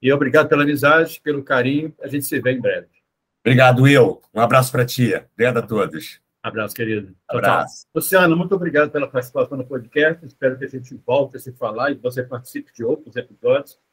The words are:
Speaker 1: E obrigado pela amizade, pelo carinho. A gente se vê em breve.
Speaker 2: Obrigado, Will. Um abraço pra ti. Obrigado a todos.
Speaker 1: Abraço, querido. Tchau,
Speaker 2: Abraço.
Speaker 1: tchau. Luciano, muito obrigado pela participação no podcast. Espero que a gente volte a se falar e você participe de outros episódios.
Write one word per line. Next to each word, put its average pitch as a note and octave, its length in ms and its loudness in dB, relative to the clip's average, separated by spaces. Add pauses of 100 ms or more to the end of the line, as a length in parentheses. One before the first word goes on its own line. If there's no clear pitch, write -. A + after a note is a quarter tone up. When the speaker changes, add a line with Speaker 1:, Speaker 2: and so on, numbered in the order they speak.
Speaker 1:
E B2+ 100 2
obrigado C#3+ 380 2
pela C#3+ 140 4
amizade, D3 600 2
pelo C#3+ 200 -4
carinho. C#3+ 580 -2
A C#3 80 -12
gente C#3 160 -6
se C#3 160 -4
vê B2+ 100 -2
em B2+ 80 -4
breve. G2 280 -4 (540)
Speaker 2:
Obrigado, B2 420 6
Will. C3+ 380 6 (120)
Um G#2+ 80 -2
abraço B2+ 300 2
pra B2+ 140 0
ti. B2 280 -2 (200)
Obrigado A#2+ 240 0
a A#2 40 -2
todos. F#2+ 580 -6 (240)
Speaker 1:
Abraço, A2 320 -8
querido. A2 320 -6 (220)
Tchau, B2+ 80 -4
Speaker 2:
Abraço. - 460 -2
Speaker 1:
tchau. - 120 -20
Luciano, E3+ 400 2
muito E3+ 180 0
obrigado D3+ 380 2
pela C#3+ 160 -4
participação C3 500 -4
no B2+ 80 -8
podcast. D3+ 600 -4
Espero B2+ 320 -4
que C#3 80 -12
a - 20 -12
gente B2+ 260 -14 (120)
volte C3+ 320 -2
a - 20 -16
se B2+ 140 -18
falar A#2+ 380 -6
e C#3 40 -6
você B2 260 -8
participe B2+ 520 -14
de A#2 100 -12
outros C3 320 -6
episódios. B2+ 640 -8 (140)